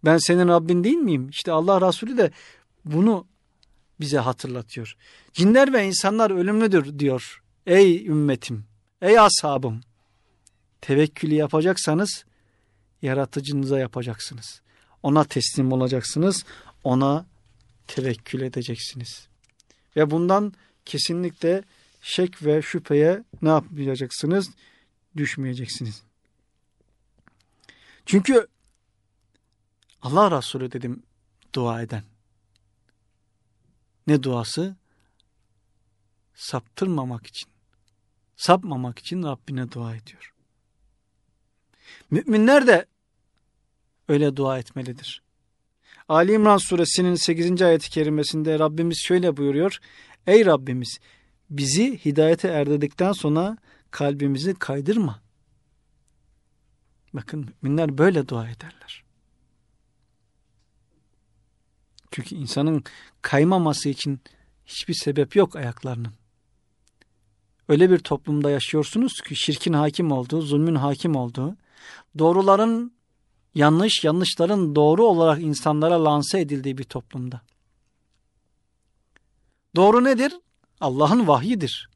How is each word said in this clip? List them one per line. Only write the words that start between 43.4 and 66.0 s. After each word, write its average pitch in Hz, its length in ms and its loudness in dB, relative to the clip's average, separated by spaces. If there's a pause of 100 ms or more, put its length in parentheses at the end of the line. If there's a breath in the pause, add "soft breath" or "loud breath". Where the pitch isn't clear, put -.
öyle 143 280 2
dua 135 220 -2
etmelidir. 123 640 -12 (840 soft breath)
Ali 170 240 4
İmran 214 260 6
suresinin 180 560 0
sekizinci 175 500 0
ayeti 165 260 4
kerimesinde 151 680 -2
Rabbimiz 160 480 -2
şöyle 180 300 2
buyuruyor. 143 420 -2 (480 soft breath)
"Ey 208 200 8
Rabbimiz, 131 520 -2 (520 soft breath)
bizi 156 540 -2
hidayete 156 440 2
erdirdikten 147 640 -2
sonra 175 440 -2 (340 soft breath)
kalbimizi 143 640 -2
kaydırma." 143 680 -4 (1900)
Bakın 139 500 -12
müminler 143 360 -2
böyle 156 300 2
dua 113 200 -8
ederler. - 560 -20 (3000)
Çünkü - 240 -12
insanın 147 500 -4 (380 loud breath)
kaymaması 156 640 0
için 139 320 -6 (460 soft breath)
hiçbir - 280 -10
sebep 143 420 -2
yok 202 200 2
ayaklarının. 120 560 -8 (1600)